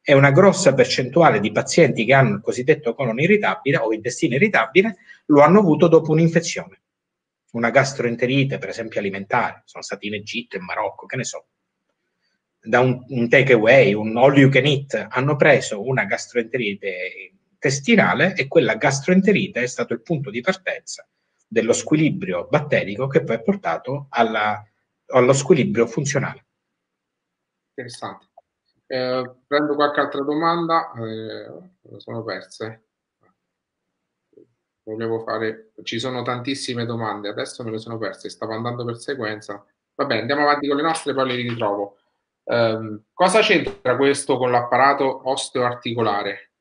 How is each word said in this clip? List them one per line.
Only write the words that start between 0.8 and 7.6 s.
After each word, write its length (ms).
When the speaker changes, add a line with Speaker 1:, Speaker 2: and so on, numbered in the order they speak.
Speaker 1:
di 140
pazienti 520
che 100
hanno 220
il 40
cosiddetto 540
colon 260
irritabile 560
o 160
intestino 420
irritabile 600
lo 160
hanno 180
avuto 260
dopo 240
un'infezione, 720
una 180